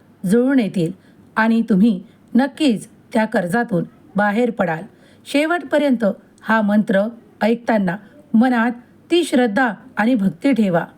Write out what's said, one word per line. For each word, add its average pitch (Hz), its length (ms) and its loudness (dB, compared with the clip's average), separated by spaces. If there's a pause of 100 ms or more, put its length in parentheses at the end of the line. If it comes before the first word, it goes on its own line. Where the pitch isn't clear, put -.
(260)
जुळून 247 320 2
येतील 185 340 -2 (440)
आणि 226 260 2
तुम्ही 208 400 2 (320)
नक्कीच 269 540 0 (240)
त्या 220 120 0
कर्जातून 208 600 -2 (320)
बाहेर 208 340 0
पडाल. 170 320 -4 (440)
शेवटपर्यंत 294 800 0 (360)
हा 220 200 0
मंत्र 202 420 2 (400)
ऐकताना 214 540 -2 (380)
मनात 240 380 2 (380)
ती 339 140 2
श्रद्धा 247 480 0 (240)
आणि 226 180 0
भक्ती 196 380 0
ठेवा. 190 320 0 (140)